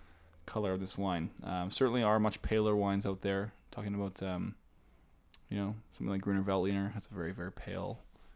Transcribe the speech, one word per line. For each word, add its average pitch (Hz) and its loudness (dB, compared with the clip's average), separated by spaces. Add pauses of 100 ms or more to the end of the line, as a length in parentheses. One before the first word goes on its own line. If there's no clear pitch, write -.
(480)
color 104 0
of 95 0
this 95 -8
wine. 92 0 (140)
Um, 90 -2
certainly 120 4
are 107 6
much 107 2
paler 107 4
wines 98 2
out 95 -2
there. 98 0 (160)
Talking 101 -4
about, 101 -4
um, 90 -2 (920)
you 104 -2
know, 101 -2 (160)
something 117 -4
like 98 0
Gruner 98 2
Veltliner 98 2
has 101 -8
a - -16
very, 87 -4
very 92 -6
pale 92 -6 (360)